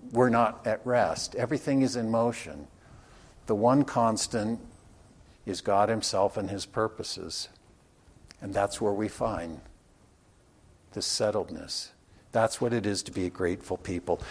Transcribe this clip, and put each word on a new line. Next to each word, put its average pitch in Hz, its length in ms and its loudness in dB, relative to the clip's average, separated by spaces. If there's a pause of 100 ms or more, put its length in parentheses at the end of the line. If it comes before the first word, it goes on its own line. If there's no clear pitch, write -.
(120)
we're 123 180 6
not 117 380 2
at 110 180 -2
rest. 113 480 2
Everything 135 480 0
is 123 140 2
in 113 160 -2
motion. 113 560 -2 (800)
The 110 80 2
one 123 280 6
constant 113 760 0 (880)
is 95 140 -4
God 104 280 4
himself 104 480 0
and 98 140 -2
his 98 160 -6
purposes. - 800 -6 (920)
And 101 140 -8
that's 101 260 0
where 104 140 2
we 107 140 -2
find 85 540 -4 (1300)
this - 140 -4
settledness. 92 840 -2 (420)
That's 113 300 2
what 120 100 2
it 113 140 0
is 101 180 0
to - 80 -14
be 92 140 -2
a 90 60 -2
grateful 90 460 -2
people. 90 540 -2